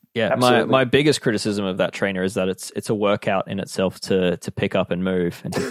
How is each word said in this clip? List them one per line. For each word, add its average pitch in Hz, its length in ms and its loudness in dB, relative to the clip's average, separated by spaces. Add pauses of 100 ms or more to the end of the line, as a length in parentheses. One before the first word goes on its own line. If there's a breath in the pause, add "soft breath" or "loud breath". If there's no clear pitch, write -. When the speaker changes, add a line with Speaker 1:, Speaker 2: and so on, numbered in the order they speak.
(140)
Speaker 1:
Yeah, 110 160 0
my, - 40 2
Speaker 2:
Absolutely. 123 380 4
Speaker 1:
my 131 120 4
biggest 143 380 4
criticism 104 420 0
of 95 140 -2
that 90 140 0
trainer 95 320 -2
is 95 100 -2
that 92 140 0
it's, - 260 -8
it's - 160 -6
a 120 40 0
workout 101 540 0
in 98 120 -6
itself - 400 -2
to, 90 360 0
to - 140 -10
pick - 240 -2
up 95 160 0
and 90 140 -2
move 90 400 -2
and 90 100 -8
to - 60 -2 (100)